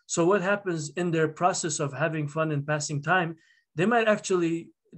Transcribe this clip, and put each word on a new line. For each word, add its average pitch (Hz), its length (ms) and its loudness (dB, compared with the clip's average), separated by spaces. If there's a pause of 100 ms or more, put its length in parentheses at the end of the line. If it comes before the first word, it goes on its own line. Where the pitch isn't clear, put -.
So 170 220 0
what 190 160 4
happens 180 480 -2
in 175 220 -2
their 160 160 2
process 175 520 0
of 135 140 -4
having 156 340 -2
fun 156 240 -2
and 143 140 -2
passing 151 340 -4
time, 165 360 0 (380)
they 165 100 0
might 226 240 4
actually 170 600 0 (280)